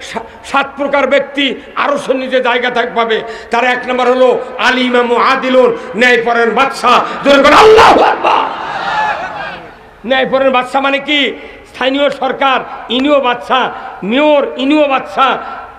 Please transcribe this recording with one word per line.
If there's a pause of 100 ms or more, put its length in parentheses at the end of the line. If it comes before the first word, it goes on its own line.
"সা-,
সাত
প্রকার
ব্যক্তি (220)
আরশের
নিচে
জায়গা
থাক
পাবে, (300)
তার
এক
নম্বর
হলো (200)
আল
ইমামু
আদিলুন, (200)
ন্যায়পরায়ণ
বাদশা।" (200)
জোরে
করে
আল্লাহু
আকবার। (1600)
ন্যায়পরায়ণ
বাদশা
মানে
কি? (420)
স্থানীয়
সরকার, (280)
ইনিও
বাদশা, (320)
মেয়র, (100)
ইনিও
বাদশা, (400)